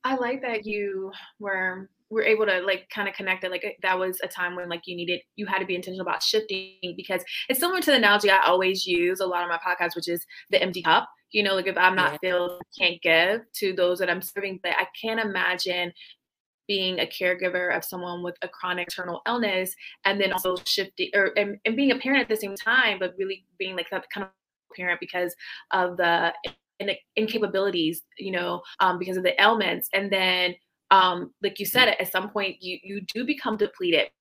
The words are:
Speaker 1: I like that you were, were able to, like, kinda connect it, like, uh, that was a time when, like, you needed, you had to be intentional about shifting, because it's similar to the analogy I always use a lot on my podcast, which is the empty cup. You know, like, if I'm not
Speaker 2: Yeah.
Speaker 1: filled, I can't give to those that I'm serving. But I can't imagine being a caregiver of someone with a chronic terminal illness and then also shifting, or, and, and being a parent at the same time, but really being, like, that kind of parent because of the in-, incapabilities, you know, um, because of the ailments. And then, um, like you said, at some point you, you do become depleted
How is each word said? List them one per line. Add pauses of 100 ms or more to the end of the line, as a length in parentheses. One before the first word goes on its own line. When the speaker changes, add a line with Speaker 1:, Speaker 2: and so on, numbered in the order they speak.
Speaker 1:
I
like
that
you (280)
were, (200)
were
able
to,
like,
kinda
connect
it,
like,
uh, (120)
that
was
a
time
when,
like,
you
needed, (120)
you
had
to
be
intentional
about
shifting,
because (240)
it's
similar
to
the
analogy
I
always
use
a
lot
on
my
podcast,
which
is (260)
the
empty
cup. (240)
You
know,
like,
if
I'm
not
Speaker 2:
Yeah.
Speaker 1:
filled,
I (200)
can't
give (140)
to
those
that
I'm
serving.
But
I (140)
can't
imagine (760)
being
a
caregiver
of
someone
with
a
chronic
terminal
illness (300)
and
then
also (100)
shifting,
or, (100)
and,
and
being
a
parent
at
the
same
time,
but
really (120)
being,
like,
that
kind
of (440)
parent
because (360)
of
the (460)
in-, (200)
incapabilities, (200)
you
know, (180)
um,
because
of
the
ailments.
And
then, (340)
um,
like
you
said,
at
some
point
you,
you (140)
do
become
depleted (120)